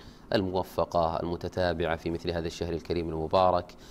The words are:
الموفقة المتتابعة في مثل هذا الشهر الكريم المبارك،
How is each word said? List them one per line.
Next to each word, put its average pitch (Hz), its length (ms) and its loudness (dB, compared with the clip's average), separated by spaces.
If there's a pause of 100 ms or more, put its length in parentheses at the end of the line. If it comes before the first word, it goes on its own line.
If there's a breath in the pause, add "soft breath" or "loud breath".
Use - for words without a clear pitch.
(340 loud breath)
الموفقة 87 840 0
المتتابعة 85 760 0
في 85 140 -4
مثل 85 220 -4
هذا 85 160 -2
الشهر 87 260 -4
الكريم 82 360 -2
المبارك، 87 640 2 (160 loud breath)